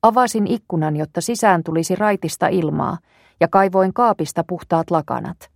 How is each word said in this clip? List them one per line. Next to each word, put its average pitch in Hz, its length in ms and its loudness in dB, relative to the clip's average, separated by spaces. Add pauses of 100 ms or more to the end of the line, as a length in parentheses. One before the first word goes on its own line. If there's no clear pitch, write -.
avasin 226 440 2
ikkunan, 156 500 -2
jotta 156 240 -4
sisään 196 440 0
tulisi 165 320 -2
raitista 196 520 -2
ilmaa, 151 500 -2 (420)
ja 165 80 2
kaivoin 190 460 2
kaapista 196 500 0
puhtaat 165 460 -4
lakanat. 151 460 -2 (200)